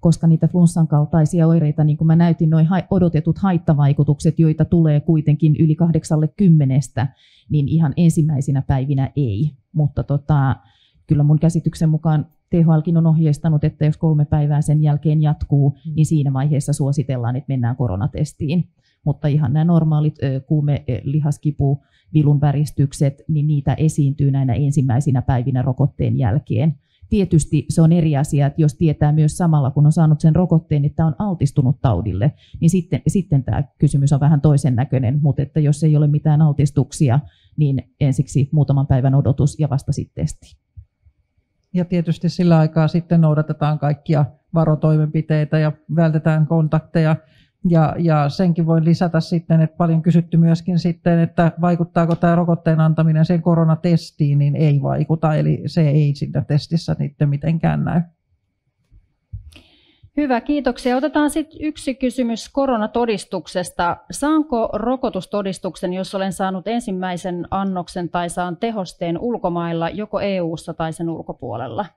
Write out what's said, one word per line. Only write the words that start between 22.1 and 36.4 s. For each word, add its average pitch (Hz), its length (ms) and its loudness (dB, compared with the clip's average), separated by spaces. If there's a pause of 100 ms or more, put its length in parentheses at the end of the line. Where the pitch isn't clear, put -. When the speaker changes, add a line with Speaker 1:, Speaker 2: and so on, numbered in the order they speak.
Speaker 1:
vilunväristykset, 143 1120 0
niin 151 180 -2
niitä 143 280 0
esiintyy 143 560 0
näinä 135 240 0
ensimmäisinä 131 680 0
päivinä 127 400 0
rokotteen 131 560 -2
jälkeen. 139 600 -2 (320)
Tietysti 170 580 0
se - 140 2
on 160 100 6
eri 160 240 2
asia, 143 300 0
että 143 160 -2
jos 147 120 2
tietää 147 380 0
myös 151 240 2
samalla, 156 340 0
kun 147 160 2
on 151 60 4
saanut 156 280 2
sen 156 160 4
rokotteen, 160 480 0
että 156 220 -2
on 160 120 -2
altistunut 147 640 -2
taudille, 101 520 0 (280)
niin 165 100 2
sitten, 170 360 -2
sitten 156 380 0
tämä 139 200 -4 (140)
kysymys 143 340 2
on 135 80 2
vähän 147 200 4
toisen 139 340 2
näköinen. 127 480 -2
Mutta 143 200 0
että 143 180 -4
jos 147 240 0
ei 156 120 4
ole 151 100 2
mitään 151 360 2